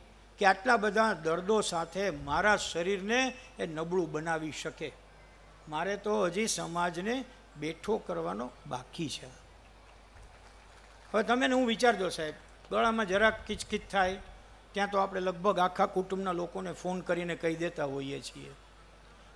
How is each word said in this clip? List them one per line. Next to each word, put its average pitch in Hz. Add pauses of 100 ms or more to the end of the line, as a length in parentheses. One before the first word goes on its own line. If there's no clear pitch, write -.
(380)
કે 196
આટલા 214
બધા 214
દર્દો 180
સાથે 180
મારા 156
શરીરને 202 (220)
એ 190
નબળું 165
બનાવી 156
શકે. 156 (760)
મારે 175
તો 208
હજી 185
સમાજને 175 (320)
બેઠો 165
કરવાનો 185 (160)
બાકી 135
છે. - (1900)
હવે 214
તમે 240
ને 254
હું 254
વિચારજો 220
સાહેબ, 156 (360)
ગળામાં 226
જરાક 214
કિચકિચ 208
થાય 190 (540)
ત્યાં 196
તો 202
આપણે 190
લગભગ 185
આખા 185
કુટુંબના 190
લોકોને 175
ફોન 180
કરીને 175
કહી 165
દેતા 165
હોઈએ 139
છીએ. 139 (840)